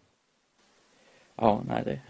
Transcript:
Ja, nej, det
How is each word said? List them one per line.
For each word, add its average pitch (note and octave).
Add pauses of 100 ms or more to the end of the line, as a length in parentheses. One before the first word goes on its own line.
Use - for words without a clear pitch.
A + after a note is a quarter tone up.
(1400)
Ja, G#2+
nej, A#2
det - (100)